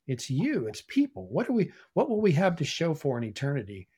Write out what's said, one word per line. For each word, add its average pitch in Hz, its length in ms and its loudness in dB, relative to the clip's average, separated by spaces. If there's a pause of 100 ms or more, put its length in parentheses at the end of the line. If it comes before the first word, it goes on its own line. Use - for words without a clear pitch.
it's 127 220 -6
you, 160 380 0
it's - 200 -10
people. 262 440 0
What 170 160 0
do 262 60 0
we, 202 180 2 (240)
what 240 140 2
will 214 120 0
we 202 120 6
have 175 240 4
to 156 60 -4
show 165 300 0
for 135 240 -2
in 117 60 -2
eternity?" 107 720 -6